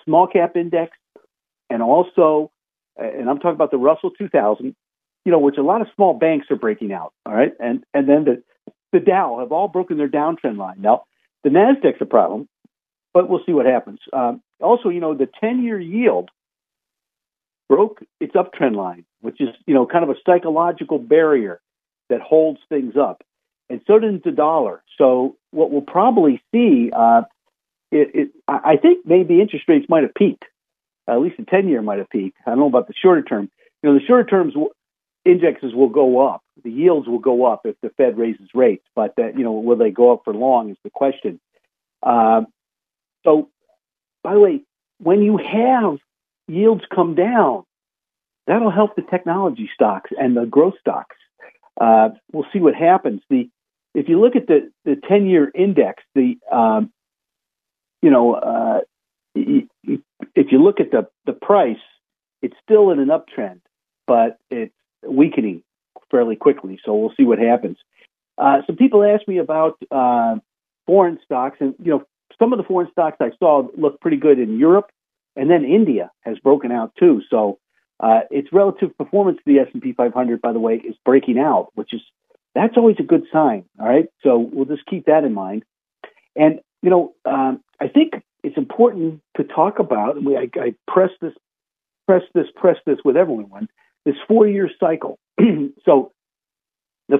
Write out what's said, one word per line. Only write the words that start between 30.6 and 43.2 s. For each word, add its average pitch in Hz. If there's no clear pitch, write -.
At 120
least 175
the 110
ten-year 180
might 104
have 98
peaked. 95
I 123
don't 123
know 143
about 123
the 104
shorter 175
term. 104
You 147
know, 139
the 139
shorter 247
terms 180
w-, 156
indexes 175
will 127
go 127
up. 110
The 120
yields 143
will 117
go 123
up 113
if 107
the 113
Fed 123
raises 110
rates. 120
But, -
that, 113
you 135
know, 113
will 117
they 110
go 120
up 117
for 110
long 120
is 98
the -
question. 110
Uh, 113